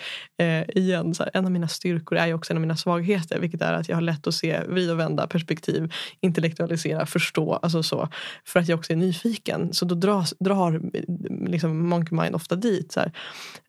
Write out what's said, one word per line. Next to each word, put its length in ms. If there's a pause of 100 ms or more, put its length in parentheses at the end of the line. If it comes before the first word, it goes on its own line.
(380)
eh, 320
igen, 460
så 80
här, 100
en 120
av 60
mina 160
styrkor 500
är 100
ju 60
också 200
en 40
av 40
mina 140
svagheter, 640
vilket 220
är 120
att 160
jag 60
har 60
lätt 260
att 60
se, 340
vrida 260
och 60
vända 280
perspektiv, 640 (280)
intellektualisera, 840
förstå, 480
alltså 300
så. 260 (360)
För 140
att 80
jag 120
också 140
är 40
nyfiken. 760
Så 120
då 100
dras, 440
drar, 420 (640)
liksom, 420
monkey 300
mind 160
ofta 200
dit, 360
så 80
här. 120 (580)